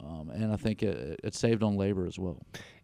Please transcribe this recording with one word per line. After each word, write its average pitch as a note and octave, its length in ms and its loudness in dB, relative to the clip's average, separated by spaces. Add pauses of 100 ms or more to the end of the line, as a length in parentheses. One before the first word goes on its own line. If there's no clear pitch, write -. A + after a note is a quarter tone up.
um, D#2+ 300 -8
and G#2+ 220 0
I G#2 40 2
think A2 260 0
it, D2+ 400 -2
it G#2+ 140 -4
saved A2+ 260 4
on G#2 140 4
labor G2 300 2
as E2 120 -6
well. F2+ 220 -4 (440)